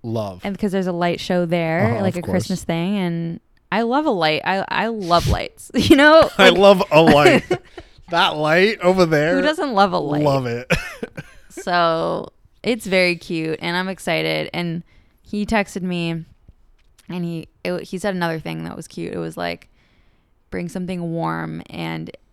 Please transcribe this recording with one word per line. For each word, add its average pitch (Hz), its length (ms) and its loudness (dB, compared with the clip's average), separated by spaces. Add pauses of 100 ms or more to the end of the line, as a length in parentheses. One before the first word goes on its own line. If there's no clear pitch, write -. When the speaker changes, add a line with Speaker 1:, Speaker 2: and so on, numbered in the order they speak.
Speaker 1:
Love. 107 400 -8
Speaker 2:
And 196 140 -8
'cause 202 140 -2
there's 185 160 -2
a 185 40 -4
light 175 280 -2
show 180 260 -2
there, 170 480 0
Speaker 1:
Uh-huh, 208 80 -4
Speaker 2:
like 185 160 -2
Speaker 1:
of 175 60 -8
Speaker 2:
a - 40 -8
Christmas 185 340 -2
Speaker 1:
course. - 40 -16
Speaker 2:
thing. 175 320 -2
And 170 420 -4 (320)
I 214 120 0
love 269 240 0
a 269 40 2
light. 156 320 2
I, 190 240 -2
I 196 200 -4
love 175 400 0
lights, - 440 -4
<laughs> - 40 -12
you - 200 6
know? 302 380 8
Speaker 1:
<laughs> - 60 -4
I 190 100 10
Speaker 2:
Like 175 100 4
Speaker 1:
love 196 320 8
a 156 100 8
light. 285 480 6
Speaker 2:
<laughs> 359 60 2 (540)
Speaker 1:
That 170 260 2
light 170 460 2
over 185 240 4
there. 156 300 2
Speaker 2:
Who 277 60 0
doesn't 311 320 -2
love 196 200 4
a 180 40 -2
light? 147 260 -2
Speaker 1:
Love 139 220 0
it. 120 320 -6
<laughs> - 40 -4 (680)
Speaker 2:
So 170 840 -2 (320)
it's 226 220 -4
very 180 300 2
cute 160 460 -6
and 175 160 -6
I'm 185 120 -4
excited. 160 640 -4
And 170 300 -6 (380)
he 208 240 -6
texted 202 360 -2
me 170 440 -4 (840)
and 175 160 -6
he, 170 220 -8 (160)
it, 180 200 -6
he - 140 -12
said 196 180 -4
another 165 240 -4
thing 160 240 -10
that 165 120 -12
was - 120 -16
cute. - 260 -12
It - 40 -8
was 165 200 -8
like, 87 320 -8 (800)
"Bring 175 200 -8
something 175 440 -8
warm 165 560 -6
and, - 400 -10 (240)